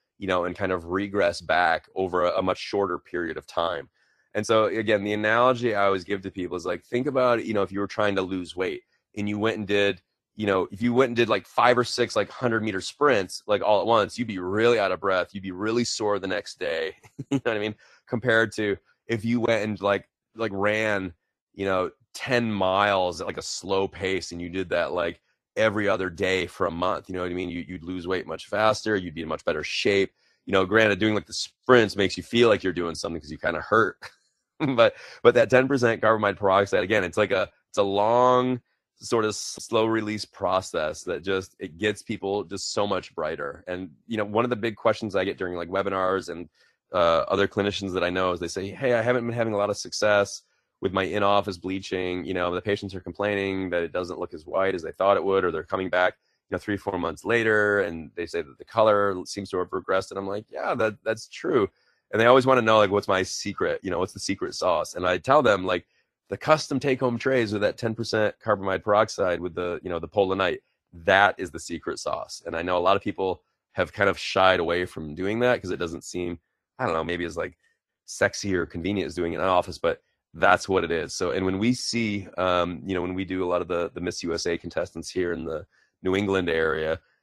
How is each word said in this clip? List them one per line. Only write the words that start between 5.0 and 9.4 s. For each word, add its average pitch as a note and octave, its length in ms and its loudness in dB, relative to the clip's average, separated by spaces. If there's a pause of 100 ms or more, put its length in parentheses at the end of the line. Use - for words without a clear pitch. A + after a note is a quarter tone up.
the G#2 80 0
analogy A#2 600 2
I G2+ 100 2
always G2 180 2
give G2 200 -4
to F#2+ 80 -8
people F2 260 -6
is, E2+ 80 -8
like, F2+ 180 -4
think B2 240 -4
about, B2+ 380 2
you A2 80 -4
know, G#2 80 2
if F#2+ 100 0
you G2 100 -4
were G2+ 60 -2
trying G#2 280 0
to F#2+ 80 0
lose F#2 340 -6
weight F#2 240 -4 (380)
and G#2 100 -2
you G#2 100 -2
went G#2 200 0